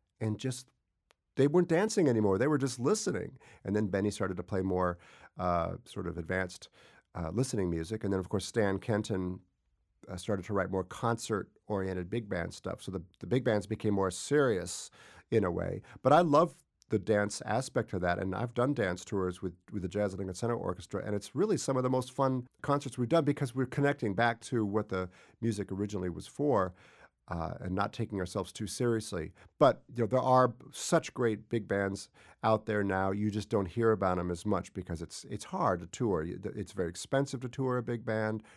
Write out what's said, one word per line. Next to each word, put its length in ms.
and 160
just, 320
they 100
weren't 220
dancing 400
anymore. 300
They 100
were 80
just 240
listening. 520
And 140
then 120
Benny 220
started 280
to 40
play 200
more, 340
uh, 340
sort 220
of 100
advanced, 540
uh, 160
listening 380
music. 360
And 80
then, 80
of 100
course, 160
Stan 320
Kenton, 600
uh, 60
started 300
to 80
write 160
more 140
concert-oriented 1200
big 200
band 260
stuff. 260
So 100
the, 120
the 60
big 180
bands 220
became 260
more 180
serious 800
in 140
a 60
way. 320
But 120
I 60
love 340
the 100
dance 460
aspect 480
of 80
that, 180
and 160
I've 200
done 180
dance 320
tours 380
with, 120
with 100
the 60
Jazz 260
at 40
Lincoln 180
Center 180
Orchestra, 500
and 100
it's 200
really 220
some 200
of 60
the 80
most 220
fun 340
concerts 340
we've 120
done 160
because 300
we're 120
connecting 480
back 280
to 220
what 240
the 220
music 320
originally 360
was 200
for, 440
uh, 320
and 140
not 180
taking 280
ourselves 320
too 160
seriously. 640
But, 240
you 120
know, 20
there 140
are 340
such 420
great 360
big 180
bands 420
out 220
there 180
now. 260
You 220
just 160
don't 180
hear 240
about 300
'em 100
as 160
much 260
because 300
it's, 260
it's 180
hard 340
to 60
tour. 360
You, 160
th-, 160
it's 160
very 180
expensive 520
to 80
tour 300
a 40
big 220
band, 400